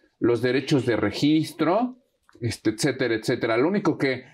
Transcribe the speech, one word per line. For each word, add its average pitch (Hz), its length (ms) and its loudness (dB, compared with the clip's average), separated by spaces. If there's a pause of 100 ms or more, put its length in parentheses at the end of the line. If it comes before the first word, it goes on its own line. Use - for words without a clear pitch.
(200)
los 117 220 2
derechos 127 440 0
de 117 120 2
registro, 156 1000 0 (440)
este, 110 300 -2
etcétera, 123 440 0
etcétera. 117 420 -2
Lo 135 120 2
único 196 280 0
que 131 360 -2